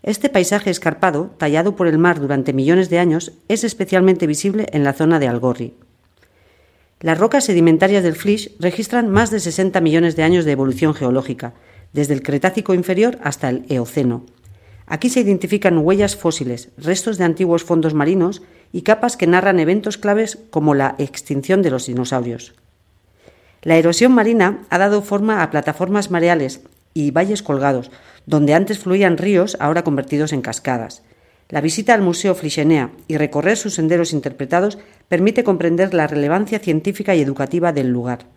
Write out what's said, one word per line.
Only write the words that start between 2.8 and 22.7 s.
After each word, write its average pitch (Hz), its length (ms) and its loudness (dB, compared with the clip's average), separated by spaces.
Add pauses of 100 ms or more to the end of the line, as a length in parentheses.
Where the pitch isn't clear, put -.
de 170 100 0
años, 170 340 0 (160)
es 214 140 -2
especialmente 185 640 2
visible 190 460 -2
en 147 120 0
la 139 100 2
zona 160 240 2
de 139 100 2
Algorri. 120 460 -4 (1300)
Las 160 180 0
rocas 233 260 2
sedimentarias 180 580 4
del 165 120 0
Flysch 208 440 -2
registran 220 520 -2
más 208 200 2
de 214 100 -2
sesenta 185 420 -2
millones 165 340 2
de 160 60 0
años 165 240 2
de 147 60 2
evolución 135 420 0
geológica, 127 580 -4 (400)
desde 147 220 0
el 131 80 -4
Cretácico 185 520 -2
inferior 190 480 0
hasta 139 260 -4
el 127 200 -4
Eoceno. 123 560 -2 (600)
Aquí 160 220 -4
se 254 120 0
identifican 196 580 0
huellas 196 380 2
fósiles, 123 600 -6
restos 185 400 -4
de 180 80 0
antiguos 170 400 0
fondos 160 300 0
marinos 170 480 0 (300)
y 175 100 -8
capas 220 340 0
que 180 100 -2
narran 185 340 2
eventos 196 360 0
claves 214 420 -2 (120)
como 151 240 2
la 135 240 0
extinción 151 640 -2
de 165 80 2
los 127 160 -4
dinosaurios. 120 680 -6 (1080)